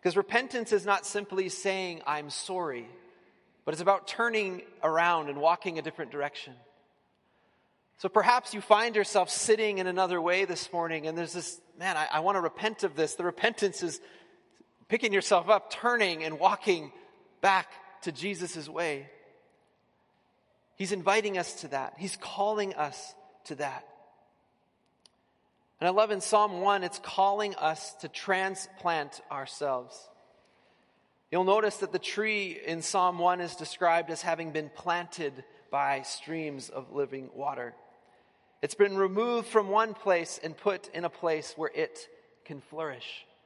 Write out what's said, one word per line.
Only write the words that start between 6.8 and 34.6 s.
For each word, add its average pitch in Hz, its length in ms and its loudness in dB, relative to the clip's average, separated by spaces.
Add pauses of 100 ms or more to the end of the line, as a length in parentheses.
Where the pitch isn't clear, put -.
So - 100 -4
perhaps 226 440 4
you 214 80 -6
find 220 340 6
yourself 196 360 4
sitting 214 480 2
in 185 80 0
another 180 340 2
way 180 240 2
this 190 280 -6
morning, 165 340 -2
and 160 100 -4
there's 170 160 -4
this, 175 280 -8 (160)
"Man, 180 200 -2
I, 151 100 0
I 156 140 0
wanna 190 200 2
repent 208 420 -2
of 160 140 -2
this." 156 180 2
The 175 100 -6
repentance 190 600 0
is 160 160 -4 (880)
picking 226 240 0
yourself 185 360 4
up, 196 220 6
turning, 202 540 0
and 156 160 -4
walking 180 520 2 (480)
back - 640 0
to 170 100 -4
Jesus' 165 560 -6
way. 151 420 -4 (1700)
He's 190 160 -4
inviting 196 460 2
us - 240 -6
to 156 60 -12
that. 135 300 -4
He's 185 180 -6
calling 202 580 -2
us 147 400 -6 (300)
to 151 120 -10
that. 135 300 -8 (1900)
And 170 80 4
I - 20 6
love 208 200 4
in 196 100 0
Psalm 208 400 4
one, 196 240 4
it's - 160 -8
calling 202 560 2
us 156 400 -2
to - 120 -12
transplant 185 1120 -2 (100)
ourselves. 135 800 -4 (1200)
You'll 180 140 2
notice 202 340 4
that 196 140 -4
the 185 60 -2
tree 208 640 -2
in 165 180 -4
Psalm 180 360 0
one 180 220 2
is 170 160 -6
described 165 540 0
as 160 120 -6
having 165 300 -2
been 151 220 -4